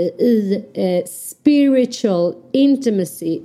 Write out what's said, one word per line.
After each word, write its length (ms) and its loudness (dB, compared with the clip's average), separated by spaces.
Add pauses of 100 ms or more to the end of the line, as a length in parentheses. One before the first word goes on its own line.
i, 580 0 (100)
eh, 320 0
spiritual 1300 0 (180)
intimacy, 920 0